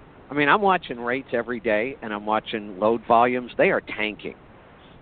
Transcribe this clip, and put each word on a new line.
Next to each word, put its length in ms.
I 40
mean, 140
I'm 140
watching 380
rates 340
every 260
day, 420
and 120
I'm 120
watching 540
load 260
volumes. 520
They 140
are 100
tanking. 540